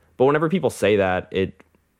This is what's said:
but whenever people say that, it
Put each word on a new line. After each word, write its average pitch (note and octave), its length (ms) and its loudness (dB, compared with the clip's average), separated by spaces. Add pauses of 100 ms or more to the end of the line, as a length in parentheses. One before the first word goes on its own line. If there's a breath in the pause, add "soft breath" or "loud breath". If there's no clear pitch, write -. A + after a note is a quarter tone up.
(180)
but D3 80 4
whenever D3+ 240 0
people D3+ 220 -2
say G#2 260 0
that, F#2 340 0
it - 300 -4 (380)